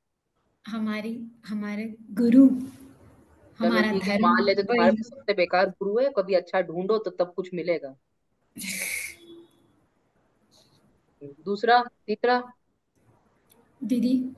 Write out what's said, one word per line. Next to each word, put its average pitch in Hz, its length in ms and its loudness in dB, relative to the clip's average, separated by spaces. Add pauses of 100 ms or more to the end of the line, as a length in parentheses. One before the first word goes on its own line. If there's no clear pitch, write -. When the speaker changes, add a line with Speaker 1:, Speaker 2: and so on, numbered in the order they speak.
(680)
Speaker 1:
हमारी, 220 640 -8 (180)
हमारे 208 500 -8 (140)
गुरु, 240 380 8
Speaker 2:
चलो - 1200 -6
Speaker 1:
हमारा 214 240 2
Speaker 2:
ठीक 190 100 -2
है, 202 140 -2
Speaker 1:
धर्म, 226 100 2
Speaker 2:
मान 196 180 2
लेते 196 180 2
तुम्हारे 196 280 2
Speaker 1:
वही। 220 120 0
Speaker 2:
पास - 160 -14
सबसे - 160 -4
बेकार 180 320 2
गुरु 196 320 -4
है, 269 180 0
कभी 196 180 0
अच्छा 180 260 0
ढूंढो 180 380 -2
तो 185 120 -6
तब 175 240 -4
कुछ 185 200 -10
मिलेगा। 160 420 -6 (600)
Speaker 1:
<laughs> - 500 -10 (2250)
Speaker 2:
दूसरा, 202 600 0 (220)
तीसरा? 240 460 -2 (1300)
Speaker 1:
दीदी, 247 540 0